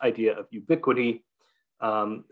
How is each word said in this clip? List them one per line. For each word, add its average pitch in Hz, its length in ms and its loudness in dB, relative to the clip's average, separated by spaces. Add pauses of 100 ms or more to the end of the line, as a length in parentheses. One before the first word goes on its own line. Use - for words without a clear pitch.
idea 113 340 2
of 104 140 -12
ubiquity, 120 760 0 (560)
um, 107 520 -2